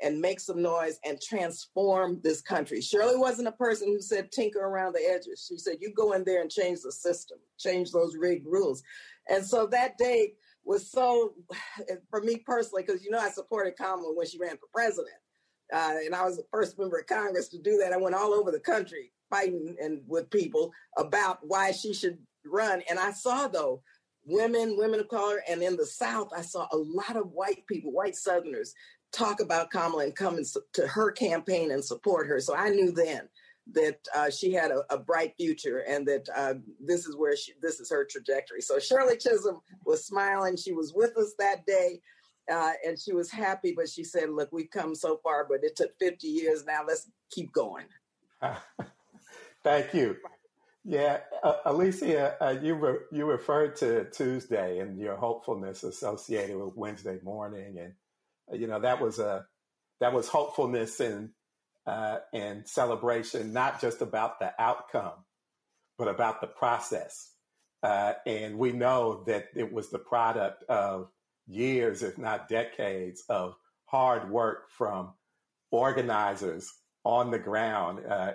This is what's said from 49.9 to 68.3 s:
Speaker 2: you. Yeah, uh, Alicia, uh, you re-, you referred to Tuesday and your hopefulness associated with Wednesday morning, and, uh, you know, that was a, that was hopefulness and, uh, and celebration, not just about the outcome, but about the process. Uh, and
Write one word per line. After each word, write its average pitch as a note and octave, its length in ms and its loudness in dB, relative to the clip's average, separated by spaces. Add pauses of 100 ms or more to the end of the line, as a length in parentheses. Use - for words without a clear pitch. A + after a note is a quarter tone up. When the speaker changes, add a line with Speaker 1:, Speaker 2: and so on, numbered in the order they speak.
Speaker 2:
you. A#2+ 220 4 (680)
Yeah, D3 360 2 (220)
uh, D3+ 120 6 (100)
Alicia, D#3+ 800 2
uh, C3 160 2
you D#3 140 2
re-, D3 240 2 (120)
you D3 140 -2
referred D3 520 2
to A2+ 340 2
Tuesday A2+ 720 -2
and G2 180 -8
your G2+ 180 -4
hopefulness G2+ 680 -4
associated G2+ 720 -6
with G2 180 -8
Wednesday G#2 460 -8
morning, G2+ 560 -10
and, F2+ 160 -14 (580)
uh, - 40 -6
you A#2 100 -4
know, G#2+ 140 -4
that B2 200 0
was A2+ 180 -2
a, G2+ 280 -2 (540)
that B2 120 2
was A#2+ 160 0
hopefulness C#3 720 0
and, A2 300 -4 (560)
uh, G#2+ 320 -4 (160)
and G#2 340 -8
celebration, A#2 840 -2
not B2+ 260 0
just A#2 220 -2
about A2 360 -2
the - 200 -4
outcome, A2+ 640 -2 (720)
but A#2 120 -2
about A2 340 0
the - 40 -6
process. - 840 -4 (500)
Uh, G#2 300 2 (140)
and G#2+ 320 -4